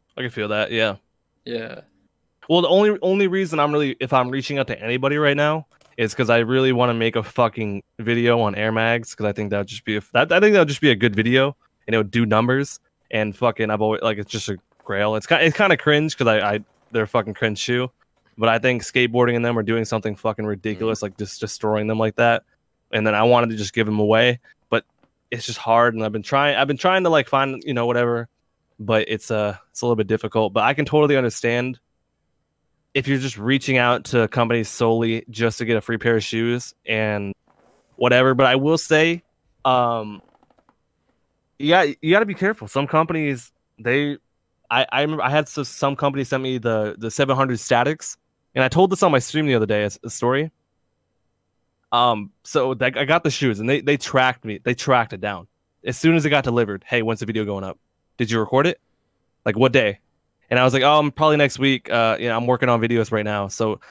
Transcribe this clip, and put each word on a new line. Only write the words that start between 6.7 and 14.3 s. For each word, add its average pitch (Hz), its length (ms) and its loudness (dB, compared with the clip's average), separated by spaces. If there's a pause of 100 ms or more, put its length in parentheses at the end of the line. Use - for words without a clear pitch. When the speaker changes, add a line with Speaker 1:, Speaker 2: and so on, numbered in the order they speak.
Speaker 1:
wanna 123 200 2
make 117 220 -2
a 110 80 -2
fucking 107 600 -2 (160)
video 117 420 2
on 104 140 0
Air 110 160 -2
Mags, 113 440 0
'cause 107 100 -4
I 101 60 0
think 101 200 -6
that 101 80 -2
would 98 80 -6
just - 180 -16
be 107 120 -2
a, 101 40 -6 (120)
that, 147 180 2
I 175 80 4
think 208 140 6
that 196 60 6
would 160 80 4
just 143 140 -6
be 147 100 6
a 113 40 4
good 104 200 0
video, 127 400 2 (320)
and 107 60 -4
it 113 40 4
would 101 140 -2
do 117 140 2
numbers. 120 540 0 (320)
And 107 240 -2
fucking, 113 340 -2
I've 107 120 -2
always, 107 200 -2
like, 107 160 -2
it's 101 140 -10